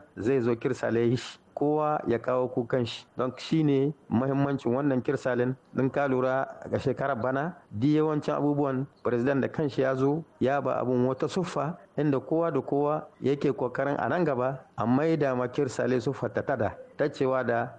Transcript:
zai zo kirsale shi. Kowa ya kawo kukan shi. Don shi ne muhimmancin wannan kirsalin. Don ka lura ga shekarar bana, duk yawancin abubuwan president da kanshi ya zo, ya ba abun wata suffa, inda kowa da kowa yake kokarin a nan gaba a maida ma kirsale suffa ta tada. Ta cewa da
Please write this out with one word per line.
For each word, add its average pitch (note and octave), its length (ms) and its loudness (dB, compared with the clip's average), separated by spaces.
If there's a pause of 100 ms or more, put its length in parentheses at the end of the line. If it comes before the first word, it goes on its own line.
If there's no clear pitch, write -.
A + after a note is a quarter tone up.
(180)
zai B2 240 2
zo A#2 140 2
kirsale A#2 640 2
shi. - 220 -10 (160)
Kowa D3+ 520 2
ya A#2 120 2
kawo B2+ 280 0
kukan B2 380 0
shi. - 200 -12 (120)
Don B2+ 200 -2
shi D#3+ 260 0
ne C#3+ 300 2 (160)
muhimmancin C3+ 680 0
wannan C3+ 260 0
kirsalin. B2+ 540 0 (180)
Don C3 160 2
ka C#3+ 180 0
lura C3 400 0 (240)
ga A#2 80 0
shekarar C3+ 360 0
bana, C3 400 -2 (160)
duk A2+ 180 0
yawancin D3+ 460 2
abubuwan C#3+ 500 0 (180)
president A#2+ 380 2
da B2 60 0
kanshi C#3+ 340 -2
ya C3 140 2
zo, C#3+ 280 0 (180)
ya C#3 200 2
ba C3 200 0
abun B2 260 2
wata C3 220 -2
suffa, E3+ 480 -4 (200)
inda C#3+ 220 2
kowa D#3+ 320 0
da C3+ 100 -2
kowa D3 460 -2 (140)
yake C#3 320 0
kokarin C3+ 460 -2
a A2+ 100 0
nan E3+ 160 2
gaba C3+ 340 0 (160)
a G#2 100 -2
maida C#3+ 500 2
ma B2 120 0
kirsale B2 540 0
suffa C3 280 -4
ta G#2 140 -2
tada. A#2 320 -2 (220)
Ta D3 120 0
cewa C3 340 0
da A#2 360 0